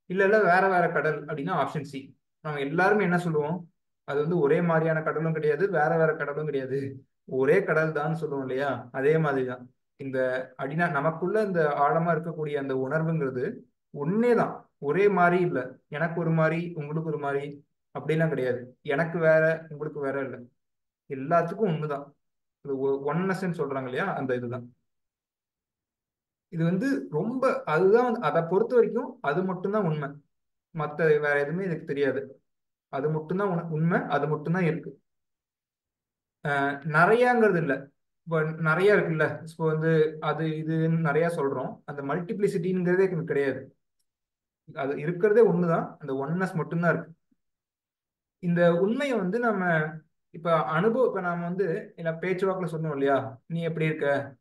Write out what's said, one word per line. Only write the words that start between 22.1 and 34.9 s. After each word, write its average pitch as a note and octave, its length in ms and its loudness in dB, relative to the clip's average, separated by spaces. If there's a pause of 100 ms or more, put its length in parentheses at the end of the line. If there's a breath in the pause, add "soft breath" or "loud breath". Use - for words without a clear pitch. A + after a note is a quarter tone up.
இது C3+ 140 -4
ஒ-, C#3 340 -2
ஒன்னஸ்ன்னு F#3 460 -2
சொல்றாங்க C#3 240 -4
இல்லையா? D3+ 300 -4
அந்த C3 220 -2
இதுதான். B2 300 -6 (1900)
இது E3 100 0
வந்து G3+ 460 0
ரொம்ப, A#3+ 540 -2
அதுதான் F#3+ 400 4
வந்து, A#3 180 0
அதை D#3+ 200 2
பொறுத்த A3 340 0
வரைக்கும் A#3+ 460 2
அது D#3 220 0
மட்டும்தான் G3 420 -2
உண்மை, D3+ 240 -2 (680)
மத்த D3 220 -6 (220)
வேற D3 200 2
எதுவுமே D#3+ 260 -2
இதுக்கு E3 200 -6
தெரியாது. C#3 360 -2 (720)
அது C#3 160 -2
மட்டும்தான் F3+ 380 -2
உண-, E3 220 -4
உண்மை, E3 320 0
அது D3+ 260 -2
மட்டும்தான் E3 360 -2
இருக்கு. C#3+ 280 -2 (1500)